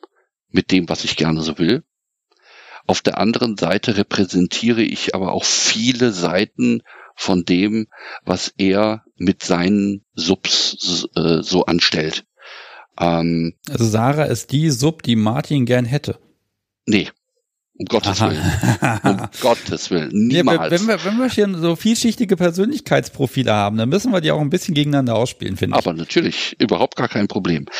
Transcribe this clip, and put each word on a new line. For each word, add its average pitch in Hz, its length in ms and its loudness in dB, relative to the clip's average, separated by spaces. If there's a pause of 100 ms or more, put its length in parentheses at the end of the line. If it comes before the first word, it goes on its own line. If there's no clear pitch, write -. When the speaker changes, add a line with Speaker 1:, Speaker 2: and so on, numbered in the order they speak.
(500)
Speaker 1:
mit - 220 0
dem, 90 160 2
was 80 160 -6
ich - 120 -6
gerne 80 260 0
so 80 160 -6
will. 107 260 0 (1000)
Auf 92 160 0
der - 160 0
anderen 113 380 0
Seite 95 400 0
repräsentiere 101 840 0
ich - 320 -4
aber 92 180 -4
auch 98 120 -4
viele 120 680 0
Seiten 101 720 0 (340)
von 90 280 0
dem, 104 420 2 (380)
was - 320 -4
er 95 480 0 (120)
mit 90 260 0
seinen 98 600 0 (100)
Subs, - 920 -2 (100)
äh, 82 260 2
so 90 240 2
anstellt. 82 580 0 (720)
Ähm, 85 560 0 (140)
Speaker 2:
Also 127 160 0
Sarah 120 400 2
ist - 280 -4
die 156 180 2
Sub, 139 320 0
die 120 140 0
Martin 123 500 0
gern 123 180 2
hätte. 123 340 -4 (680)
Speaker 1:
Nee, - 240 2 (640)
um - 120 -12
Gottes 104 360 0
Speaker 2:
Aha. 104 80 2
Speaker 1:
Willen. 107 760 0
Um 113 300 0
Speaker 2:
<laughs> - 60 -14
Speaker 1:
Gottes 117 500 0
Willen. 80 220 -2
Speaker 2:
Nee, 117 260 2
Speaker 1:
Niemals. 165 320 2
Speaker 2:
wenn 175 180 0
wir, 185 160 -2
wenn 208 140 -2
wir 254 100 2
hier 208 300 0
so 170 180 0
vielschichtige 220 600 0
Persönlichkeitsprofile 165 1160 0
haben, 104 240 2
dann 110 140 0
müssen 208 220 0
wir 185 100 2
die 156 80 0
auch 151 100 2
ein 147 100 0
bisschen 175 240 -2
gegeneinander 143 400 2
ausspielen, 110 440 -2
finde - 200 0
ich. - 80 2
Speaker 1:
Aber - 80 2
natürlich, - 640 -2
überhaupt 107 380 2
gar 127 120 0
kein 104 200 0
Problem. 85 380 -2 (140)